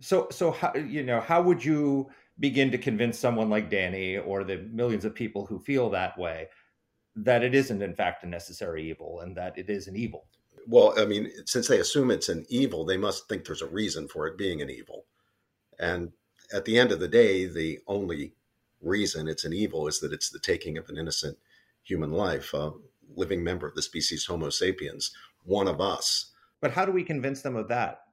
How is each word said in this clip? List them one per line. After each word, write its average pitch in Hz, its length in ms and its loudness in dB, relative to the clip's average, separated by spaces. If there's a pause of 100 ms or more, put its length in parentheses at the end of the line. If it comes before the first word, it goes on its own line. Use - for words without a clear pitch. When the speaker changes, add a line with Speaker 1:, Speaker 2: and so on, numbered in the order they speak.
Speaker 1:
So, - 300 2
so 170 220 2
how, - 220 -2
you 147 280 -4
know, 120 180 2
how 165 220 4
would 175 220 4
you 143 460 2 (280)
begin 135 320 4
to 127 80 0
convince 117 400 0
someone 113 300 2
like 107 220 0
Danny 95 480 0
or 98 260 -2
the 95 140 -4
millions 113 460 -2
of 107 100 -4
people 104 320 -6
who 98 120 -8
feel 127 320 0
that 92 280 -2
way 82 300 -6 (640)
that 117 280 4
it 127 120 2
isn't, 127 280 2
in 92 120 -4
fact, 90 300 -2
a - 20 -12
necessary 85 600 -8
evil 80 320 -10
and 87 160 -12
that 90 220 -6
it 95 100 -8
is 101 200 -4
an 95 80 -10
evil? 110 280 -4 (420)
Speaker 2:
Well, 123 300 10
I 110 80 6
mean, 104 260 0 (140)
since 120 240 -2
they 120 100 8
assume 131 320 4
it's - 200 2
an 82 180 -4
evil, 117 380 0
they 92 100 2
must 101 320 -2
think 95 160 -4
there's - 160 -8
a 82 60 -6
reason 87 420 -4
for 78 180 -6
it 87 120 -8
being 87 240 -2
an 67 80 -8
evil. - 340 -16 (720)
And 87 340 -4 (420)
at 98 100 -2
the 113 140 4
end 123 140 6
of 82 80 0
the 87 80 -2
day, 98 380 6
the 80 400 -4
only 87 480 -4 (460)
reason 85 460 -2
it's 78 180 -4
an 80 80 -4
evil 82 360 -2
is 76 120 -4
that 76 120 -4
it's - 180 -4
the - 80 -16
taking 82 400 -2
of - 100 -12
an 71 80 -12
innocent 76 400 -6 (460)
human 78 300 -4
life, 82 420 -2
a 73 180 -4 (440)
living 90 260 -2
member 85 240 -4
of - 80 -12
the 78 80 -4
species - 420 -4
Homo 80 260 -4
sapiens, - 640 -4 (300)
one 98 220 2
of 85 140 0
us. - 520 -2 (280)
Speaker 1:
But 143 100 0
how 180 140 0
do 196 80 0
we 180 100 2
convince 139 400 -4
them 127 140 -4
of 107 120 -4
that, 117 340 -2 (100)